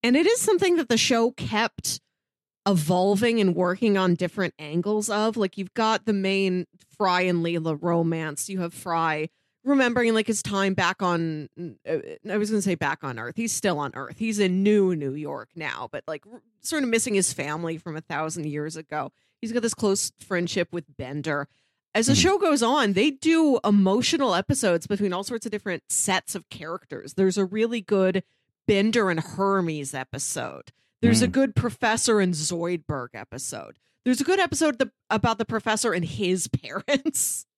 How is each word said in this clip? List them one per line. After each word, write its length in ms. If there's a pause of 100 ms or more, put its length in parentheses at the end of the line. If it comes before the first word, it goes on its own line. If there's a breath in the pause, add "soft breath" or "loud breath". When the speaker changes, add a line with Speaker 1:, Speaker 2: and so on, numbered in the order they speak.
Speaker 1:
And 160
it 80
is 140
something 360
that 140
the 80
show 320
kept 680 (680)
evolving 720
and 140
working 420
on 200
different 420
angles 500
of. 300
Like, 180
you've 180
got 300
the 80
main 540 (320)
Fry 240
and 220
Leela 360
romance. 680
You 100
have 140
Fry 540 (360)
remembering, 480
like, 140
his 160
time 320
back 280
on, 460 (400)
uh, 80 (340)
I 60
was 140
gonna 120
say 120
back 280
on 160
Earth. 180
He's 160
still 260
on 160
Earth. 240
He's 200
in 240
New 320
New 200
York 420
now, 340
but, 160
like, 240
r-, 120 (180)
sort 220
of 80
missing 240
his 180
family 460
from 180
a 60
thousand 440
years 300
ago. 340 (300)
He's 120
got 100
this 120
close 460
friendship 520
with 120 (140)
Bender. 500 (460)
As 140
the 40
Speaker 2:
Mm-hmm. 80
Speaker 1:
show 180
goes 240
on, 300
they 180
do 540
emotional 720
episodes 520
between 280
all 100
sorts 220
of 60
different 360
sets 460
of 160
characters. 640
There's 240
a 80
really 340
good 420 (440)
Bender 440
and 100
Hermes 720
episode. 800 (300)
There's 200
a 60
Speaker 2:
Mm. 40
Speaker 1:
good 240
Professor 640
and 140
Zoidberg 800
episode. 640 (260)
There's 160
a 40
good 160
episode 380
the, 120 (200)
about 280
the 80
professor 480
and 100
his 440
<laughs> 140
parents. 840 (120)